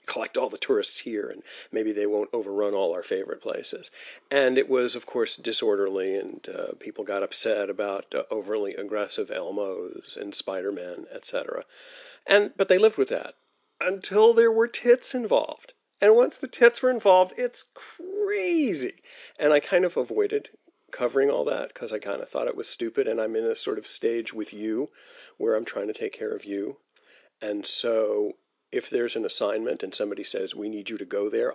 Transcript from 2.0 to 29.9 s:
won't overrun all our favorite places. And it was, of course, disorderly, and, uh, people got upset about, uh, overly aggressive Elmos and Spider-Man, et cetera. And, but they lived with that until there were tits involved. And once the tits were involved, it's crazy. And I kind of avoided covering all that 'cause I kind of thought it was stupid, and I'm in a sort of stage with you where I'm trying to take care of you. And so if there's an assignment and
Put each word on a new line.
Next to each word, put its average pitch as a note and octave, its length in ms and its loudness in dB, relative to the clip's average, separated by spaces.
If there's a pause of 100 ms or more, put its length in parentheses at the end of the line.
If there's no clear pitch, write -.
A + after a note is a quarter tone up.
won't G#2 300 0
overrun G2+ 400 -2
all F#2+ 180 0
our F2 100 -4
favorite - 380 -4
places. - 500 -6 (400)
And C3 280 4
it C3+ 100 2
was, B2 260 2
of A#2 120 -10
course, A#2+ 320 -2
disorderly, G2 760 0
and, F#2 320 -6
uh, - 320 -8
people - 260 -10
got G2 180 -2
upset G#2 480 0
about, G2 440 -4
uh, - 160 -2
overly G#2 440 -4
aggressive G2+ 560 -4
Elmos F#2 840 -6
and G2+ 200 -8
Spider-Man, F#2 760 -6
et - 140 -14
cetera. - 400 -6 (600)
And, G#3 280 6
but F#3+ 140 0
they F#3 80 8
lived G#3+ 220 4
with C3+ 100 2
that - 240 -4 (480)
until G3 540 4
there A#3 180 8
were A3+ 160 4
tits - 460 4
involved. G3+ 580 -2 (300)
And G#3+ 140 10
once B3+ 200 4
the B3+ 120 -8
tits - 340 6
were B3+ 80 4
involved, F#3 480 6
it's B3 340 -4
crazy. F4+ 1200 -2 (420)
And D3+ 160 6
I D3 60 6
kind F#3 260 2
of E3+ 100 0
avoided A#2 540 0 (400)
covering C3+ 400 2
all C#3+ 160 0
that - 260 -4
'cause G#2+ 220 -8
I G#2+ 40 -4
kind G2+ 220 -6
of - 80 -10
thought - 200 -4
it B2+ 80 -4
was A#2+ 120 -6
stupid, A#2 400 -2
and A2+ 140 0
I'm A2 140 -2
in A2+ 80 0
a A2+ 120 0
sort A#2 220 -2
of G#2+ 80 -8
stage A#2 480 -2
with G#2+ 180 -6
you A2 380 -4 (480)
where A2 160 2
I'm A2+ 100 0
trying G#2 220 -6
to G#2+ 80 -4
take A2 180 -6
care A2 220 -6
of G2+ 100 -10
you. G2+ 340 -6 (600)
And G#2 240 -6
so G#2+ 680 0 (380)
if - 200 -4
there's A#2+ 260 -2
an A2+ 80 -2
assignment A2 580 -2
and F#2+ 120 -8